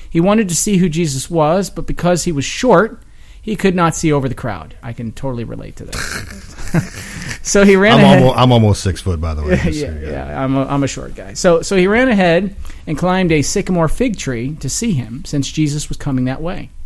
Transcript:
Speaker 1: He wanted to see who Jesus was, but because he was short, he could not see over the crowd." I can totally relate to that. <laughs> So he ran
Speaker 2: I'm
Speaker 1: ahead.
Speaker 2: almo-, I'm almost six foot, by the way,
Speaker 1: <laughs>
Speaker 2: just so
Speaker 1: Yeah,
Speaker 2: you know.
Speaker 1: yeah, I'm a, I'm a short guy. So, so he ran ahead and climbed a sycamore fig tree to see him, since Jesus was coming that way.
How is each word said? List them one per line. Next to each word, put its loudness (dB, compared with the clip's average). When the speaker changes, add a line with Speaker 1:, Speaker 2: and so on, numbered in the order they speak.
Speaker 1:
He -2
wanted 4
to -2
see 2
who 4
Jesus -2
was, 2
but -8
because 0
he 0
was -2
short, 2
he -4
could 2
not 2
see 0
over 0
the -6
crowd." -10
I -10
can -8
totally -8
relate -12
to -14
that. -12
<laughs> -6
So 4
he 8
ran 6
Speaker 2:
I'm 8
Speaker 1:
ahead. 8
Speaker 2:
almo-, 6
I'm 6
almost 4
six -2
foot, -4
by -4
the -4
way, 2
Speaker 1:
<laughs> 0
Speaker 2:
just -2
so -4
Speaker 1:
Yeah, -8
Speaker 2:
you -10
know. -8
Speaker 1:
yeah, -6
I'm 0
a, 0
I'm -2
a 0
short -8
guy. -14
So, 2
so -2
he 4
ran 2
ahead 2
and -4
climbed 2
a 4
sycamore 0
fig -2
tree -6
to -6
see -4
him, -6
since -4
Jesus -2
was -6
coming -2
that -6
way. -8